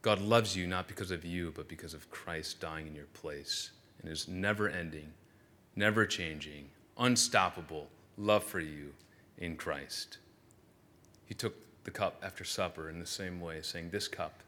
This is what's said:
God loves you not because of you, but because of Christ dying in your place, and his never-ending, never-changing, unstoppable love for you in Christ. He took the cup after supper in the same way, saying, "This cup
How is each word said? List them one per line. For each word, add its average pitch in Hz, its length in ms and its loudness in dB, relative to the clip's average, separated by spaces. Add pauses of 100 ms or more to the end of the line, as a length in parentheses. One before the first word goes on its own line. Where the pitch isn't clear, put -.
God 104 180 6
loves 104 380 6
you 87 100 0
not 90 200 0
because 95 240 -4
of 82 120 -4
you, 85 320 -2
but 76 140 -10
because 80 240 -10
of 76 160 -14
Christ - 500 -6
dying 80 280 -6
in 76 80 -10
your 73 100 -12
place, - 640 -6 (280)
and 82 100 -8
his 80 180 -4
never-ending, 90 840 0 (640)
never-changing, 80 960 2 (260)
unstoppable 92 920 4 (300)
love 104 260 6
for - 160 -4
you 73 340 -6 (440)
in 85 180 -4
Christ. - 640 -6 (1080)
He - 80 -12
took - 220 -4 (280)
the - 80 -10
cup 95 300 0
after 95 220 -8
supper 85 460 -4
in 82 100 -8
the 85 60 -8
same 90 340 -6
way, 80 220 -8
saying, 85 300 -8
"This 101 180 -2
cup - 380 -6